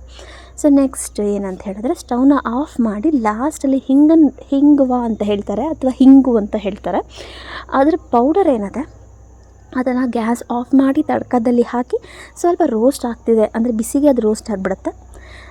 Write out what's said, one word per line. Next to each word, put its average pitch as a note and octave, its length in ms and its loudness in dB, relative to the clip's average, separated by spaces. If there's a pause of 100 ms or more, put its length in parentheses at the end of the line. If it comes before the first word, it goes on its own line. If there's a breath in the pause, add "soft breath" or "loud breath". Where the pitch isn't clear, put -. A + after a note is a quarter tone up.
(640 loud breath)
So D4 120 4
ನೆಕ್ಸ್ಟ್ C4+ 460 -2
ಏನಂತ G3 420 -4
ಹೇಳಿದ್ರೆ G#3 320 -6
ಸ್ಟವ್ನ C4 380 0 (140)
ಆಫ್ B3+ 340 -6
ಮಾಡಿ A3 300 -2
ಲಾಸ್ಟಲ್ಲಿ C4+ 760 -2
ಹಿಂಗನ್-, D4+ 480 4 (140)
ಹಿಂಗುವ C#4 460 4 (100)
ಅಂತ A3+ 180 -4
ಹೇಳ್ತಾರೆ G#3 440 -4
ಅಥವಾ C#4+ 280 -4
ಹಿಂಗು C4 420 6
ಅಂತ G#3 220 -2
ಹೇಳ್ತಾರೆ, G#3+ 480 -6 (680 loud breath)
ಅದ್ರ C#4+ 220 2 (160)
ಪೌಡರ್ D#4 380 2
ಏನಿದೆ B3+ 560 -6 (720)
ಅದನ್ನು B3+ 340 -2
ಗ್ಯಾಸ್ A#3 400 -4
ಆಫ್ A#3+ 240 -2
ಮಾಡಿ C4+ 280 4
ತಡ್ಕದಲ್ಲಿ A#3+ 600 0
ಹಾಕಿ B3 340 -4 (400 loud breath)
ಸ್ವಲ್ಪ F4 300 0
ರೋಸ್ಟ್ A#3+ 380 -2
ಆಗ್ತಿದೆ A3+ 400 0
ಅಂದರೆ A3+ 280 -2
ಬಿಸಿಗೆ C4+ 360 0
ಅದು B3 140 2
ರೋಸ್ಟ್ G#3+ 280 -2
ಆಗಿಬಿಡುತ್ತೆ. F#3+ 400 -6 (600 loud breath)